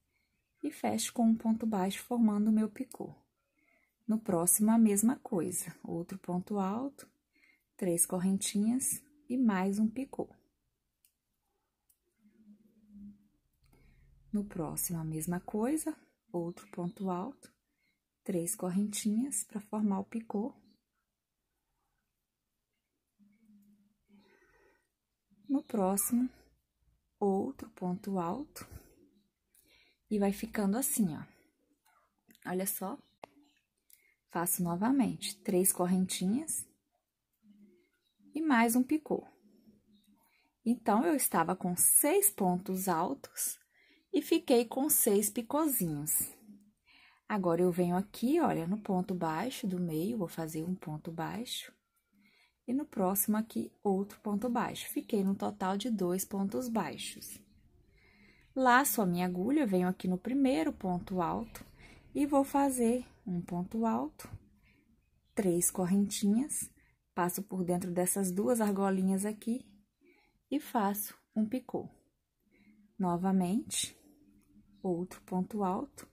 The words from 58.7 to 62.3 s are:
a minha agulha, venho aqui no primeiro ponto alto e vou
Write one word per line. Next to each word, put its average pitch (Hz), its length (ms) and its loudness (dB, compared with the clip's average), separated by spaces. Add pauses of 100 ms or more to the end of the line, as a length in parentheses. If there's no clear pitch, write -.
a - 20 2
minha 180 220 2
agulha, 226 400 0
venho 185 220 4
aqui 185 200 -2
no 180 80 2
primeiro 277 560 2
ponto 180 480 -4
alto 175 420 -4 (520)
e 269 100 2
vou 277 200 4